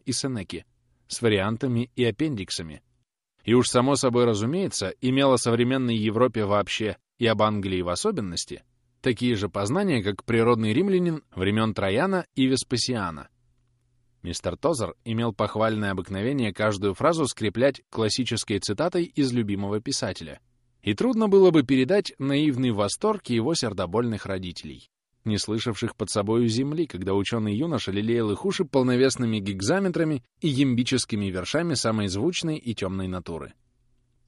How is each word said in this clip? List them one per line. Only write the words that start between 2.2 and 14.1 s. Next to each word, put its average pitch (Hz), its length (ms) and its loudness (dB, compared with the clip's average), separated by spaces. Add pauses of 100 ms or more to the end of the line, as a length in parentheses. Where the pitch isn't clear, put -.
И 110 100 2
уж 123 140 6
само 127 300 4
собой 120 260 2
разумеется, 117 760 0
имел 135 320 4
о 120 40 4
современной 120 600 2
Европе 110 480 2
вообще 101 500 0 (220)
и 120 80 0
об 110 160 2
Англии 98 400 2
в 87 80 -2
особенности 98 760 -4 (380)
такие 123 340 0
же 98 140 -2
познания, 131 520 0
как 101 220 -4
природный 113 480 2
римлянин 175 520 0 (120)
времен 104 380 0
Трояна 143 520 0 (100)
и 131 100 2
Веспасиана. 117 840 -2 (960)